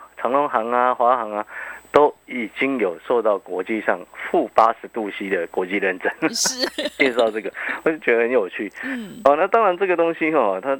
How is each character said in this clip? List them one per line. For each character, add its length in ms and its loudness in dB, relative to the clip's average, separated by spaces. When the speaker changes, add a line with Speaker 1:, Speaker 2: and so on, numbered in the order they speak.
Speaker 1:
长 160 -2
荣 160 2
航 240 -2
啊、 220 2
华 240 4
航 140 -6
啊， 140 -4
都 220 6
已 320 -6
经 200 -2
有 280 -2
受 160 0
到 160 0
国 240 -6
际 200 -4
上 180 0
负 400 -2
八 260 6
十 100 -14
度 220 -6
C 180 -8
的 180 -2
国 180 -4
际 100 -4
认 240 -2
证。 100 -4
Speaker 2:
是。 320 -4
Speaker 1:
<laughs> 180 -6
介 140 2
绍 180 2
这 120 -6
个， 100 -8
我 80 0
就 60 -4
觉 180 0
得 40 4
很 120 0
有 160 2
趣。 240 -8
Speaker 2:
嗯。 420 -10
Speaker 1:
哦， 100 6
那 120 2
当 180 4
然 120 2
这 80 -2
个 120 2
东 160 2
西 180 -2
哦， 320 2
它 160 -2